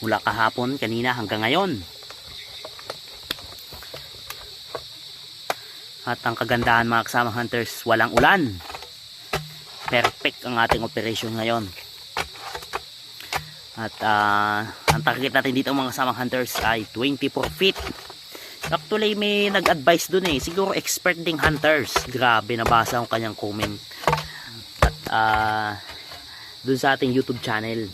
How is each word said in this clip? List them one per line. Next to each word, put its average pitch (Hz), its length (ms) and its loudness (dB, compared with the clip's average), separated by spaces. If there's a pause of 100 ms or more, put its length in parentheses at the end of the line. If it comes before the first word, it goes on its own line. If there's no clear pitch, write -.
Mula 110 160 2
kahapon, 113 560 2
kanina, 120 400 0
hanggang 107 240 -2
ngayon. 143 400 2 (4000)
At 120 160 -4
ang 117 160 0
kagandahan, 117 480 4
mga 117 240 2
kasamang 120 240 2
hunters, 117 480 -2
walang 113 320 4
ulan. 127 480 6 (1200)
Perfect - 600 0
ang 123 160 0
ating 113 240 4
operation 110 480 -2
ngayon. 113 320 0 (2000)
At, 110 180 -6 (100)
ah, 104 600 4 (280)
ang 151 80 2
target 123 320 2
natin 131 220 4
dito, 131 180 2
mga 131 200 0
kasamang 127 240 0
hunters, 123 440 -2
ay 110 320 2
twenty-four 131 600 0
feet. 185 240 2 (920)
Actually, 208 480 0
may 208 320 2
nag-advise 170 600 4
dun 185 200 2
eh. 143 80 2
Siguro 185 400 0
expert - 440 0
ding 160 200 -2
hunters. 151 520 4 (160)
Grabe, 120 440 4
nabasa 113 480 4
ang 113 80 -4
kanyang 113 280 -2
comment. 104 400 -4 (1080)
At, 110 100 2 (140)
ah, 107 640 4 (880)
dun 131 160 2
sa 135 200 4
ating 131 160 2
YouTube 127 280 0
channel. 113 520 -2